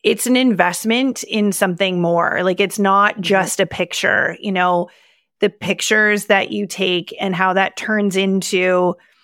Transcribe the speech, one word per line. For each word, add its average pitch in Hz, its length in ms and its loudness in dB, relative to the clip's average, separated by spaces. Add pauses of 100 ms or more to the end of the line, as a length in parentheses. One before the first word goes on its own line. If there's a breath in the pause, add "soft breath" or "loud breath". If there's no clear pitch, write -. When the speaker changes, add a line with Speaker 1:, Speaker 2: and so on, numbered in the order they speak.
Speaker 1:
it's 220 240 0
an 254 100 4
investment 226 880 0
in 208 280 0
something 185 480 0
more. 170 420 0
Like, 185 180 0
it's 196 180 0
not 202 360 2
Speaker 2:
Mm-hmm. 202 80 -10
Speaker 1:
just 190 380 0
a 185 60 2
picture, 180 760 -2
you 196 120 -4
know, 180 360 0 (520 soft breath)
the 202 100 2
pictures 208 760 0
that 196 240 2
you 208 160 -4
take 180 540 -4
and 190 140 -2
how 185 180 0
that 190 240 0
turns 202 400 -2
into, 185 800 0 (280 soft breath)